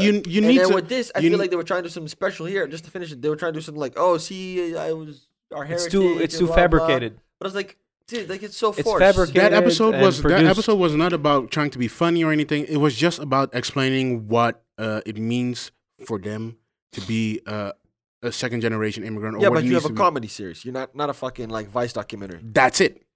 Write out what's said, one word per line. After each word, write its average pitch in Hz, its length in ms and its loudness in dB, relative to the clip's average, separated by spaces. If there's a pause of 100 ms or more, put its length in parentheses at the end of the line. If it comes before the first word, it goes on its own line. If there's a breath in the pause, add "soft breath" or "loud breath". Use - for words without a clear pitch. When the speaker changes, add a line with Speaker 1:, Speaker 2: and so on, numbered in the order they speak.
(220)
Speaker 1:
that. 170 60 -10
Speaker 2:
you, 170 60 -6
you 196 60 2
Speaker 3:
And 214 80 6
Speaker 2:
need 262 120 8
Speaker 3:
then - 100 6
Speaker 2:
to 202 60 6
Speaker 3:
with 170 140 -2
this, 247 260 -2
I - 40 0
Speaker 2:
you 165 100 4
Speaker 3:
feel 175 60 4
Speaker 2:
n- 180 40 0
Speaker 3:
like 190 100 0
they 180 60 0
were 165 80 -4
trying 180 200 -2
to 170 60 -10
do 165 40 -14
something 160 140 -12
special 165 380 -6
here. 185 220 -4
Just 160 180 -14
to 156 60 -20
finish 175 200 -12
it, 127 100 -14
they 147 80 0
were 151 60 0
trying 165 180 -6
to 156 60 -8
do 156 40 -10
something 151 160 -12
like, 135 160 -6
"Oh, 175 220 2
see, 180 580 -6
I 160 180 -6
was 151 340 -12 (260)
our 147 100 -8
Speaker 1:
It's 147 60 -10
Speaker 3:
heritage 170 220 -4
Speaker 1:
too, 185 280 2
it's 160 160 0
Speaker 3:
and 165 60 -6
Speaker 1:
too 175 60 4
Speaker 3:
blah, 165 80 0
blah." 175 80 6
Speaker 1:
fabricated. 156 560 2 (200)
Speaker 3:
But 185 60 -10
I - 20 -4
was 185 80 -8
like, 196 220 -8 (300)
"Dude, 214 220 -8
like, 190 140 -8
it's 202 140 -12
so 220 140 2
Speaker 1:
It's 147 100 -6
Speaker 3:
forced." 208 180 2
Speaker 1:
fabricated 185 420 6
Speaker 2:
That 208 120 6
episode 220 420 4
Speaker 1:
and 196 80 4
Speaker 2:
was, 190 140 6
that 151 120 -4
Speaker 1:
produced. 165 220 6
Speaker 2:
episode 214 240 2
was 170 200 2
not 170 180 2
about 143 380 0
trying 147 200 0
to 131 60 -12
be 120 100 0
funny 170 360 2
or 156 80 2
anything. 151 340 0
It 151 120 -4
was 143 180 2
just 170 240 0
about 135 340 0
explaining 131 720 -2
what, 117 360 2 (160)
uh, 107 260 -4
it 107 120 -10
means 120 540 -4 (340)
for 110 120 -6
them 107 400 -10 (360)
to - 80 -12
be, 110 440 -2
uh, 104 280 -8 (500)
a 120 80 -4
second 120 300 -4
generation 110 420 -4
immigrant. 110 340 -8
Or - 40 -2
Speaker 3:
Yeah, 202 80 6
Speaker 2:
what - 60 2
Speaker 3:
but - 80 2
Speaker 2:
it - 40 0
Speaker 3:
you 123 60 2
Speaker 2:
needs 247 100 2
Speaker 3:
have 151 80 -4
a - 20 -8
Speaker 2:
to - 0 -
be. 214 60 -6
Speaker 3:
comedy 147 280 0
series. 95 380 -14
You're 127 80 -10
not, 131 220 -10
not 147 160 -4
a - 20 -8
fucking, 123 360 -10
like, 110 200 -8
Vice 120 240 -4
documentary. 98 500 -10
Speaker 2:
That's 127 380 2
it. - 220 0 (120)